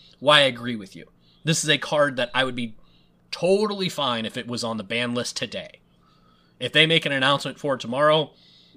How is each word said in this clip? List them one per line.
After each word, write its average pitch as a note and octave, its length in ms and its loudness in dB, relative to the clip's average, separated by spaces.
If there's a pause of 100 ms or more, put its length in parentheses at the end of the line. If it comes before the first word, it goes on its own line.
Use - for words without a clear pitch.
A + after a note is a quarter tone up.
(180)
why D3 220 6
I - 20 8
agree A#2+ 340 0
with G2 200 -14
you. - 100 -18 (380)
This D#3 200 0
is D3+ 60 0
a C#3 80 4
card C#3+ 380 0
that B2 180 -2
I C3 100 2
would B2+ 120 -4
be A#2+ 180 -6 (560)
totally G3 580 0
fine A#2+ 380 -2
if G2 100 -10
it A#2 120 -8
was A#2+ 160 -6
on A2+ 140 -4
the G#2+ 60 -8
ban A#2+ 300 -4
list A#2+ 220 -6
today. G2 440 -10 (800)
If B2 120 -6
they D#3 140 6
make E3 200 0
an C#3+ 60 -2
announcement C3+ 480 0
for C#3+ 140 -2
it A#2+ 60 -6
tomorrow, D3 520 2 (440)